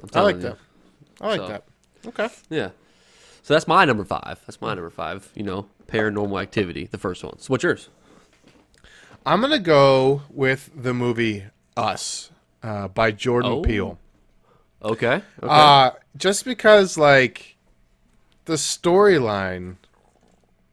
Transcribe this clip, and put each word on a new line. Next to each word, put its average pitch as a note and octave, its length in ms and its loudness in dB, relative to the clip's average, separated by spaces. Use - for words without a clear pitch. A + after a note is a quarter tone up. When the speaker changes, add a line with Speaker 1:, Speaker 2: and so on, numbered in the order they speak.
Speaker 1:
I'm G2 120 -20
Speaker 2:
I D#3+ 60 2
like F#3 200 0
Speaker 1:
telling - 20 -10
you. - 0 -
Speaker 2:
that. A#2 160 -10
I - 80 -8
like G#3 120 -4
Speaker 1:
So. F#2 80 -10
Speaker 2:
that. G#2 160 -12
Okay. A3+ 220 -8
Speaker 1:
Yeah. C3+ 180 -6
So - 120 -2
that's D#3 120 0
my F3+ 200 2
number G#2+ 180 -2
five. - 420 -10
That's - 140 -20
my A2 140 -8
number E2+ 160 -12
five, E2+ 440 -12
you - 80 -12
know, G2+ 240 -8
Paranormal G#2 520 -4
Activity, F2 520 -6
the G#2 60 -12
first F#2 260 -10
one. - 160 -16
So - 80 -20
what's C3+ 160 -2
yours? - 240 -4
Speaker 2:
I'm D#3+ 140 0
gonna C#4+ 180 0
go C#3 720 4
with C3+ 460 -4
the B2+ 160 -6
movie A#2 520 -4
Us, - 520 -6
uh, G#2 260 -8
by A2 220 0
Jordan A#2+ 420 -2
Speaker 1:
Oh. C#3 100 -4
Speaker 2:
Peele. G#2 360 -4
Speaker 1:
Okay. A2+ 320 -2
Okay. G3+ 80 -4
Speaker 2:
Uh, C#3+ 480 6
just G3 280 -4
because, G#3+ 540 4
like, C#3 580 2
the E3 100 -4
storyline A2 1200 0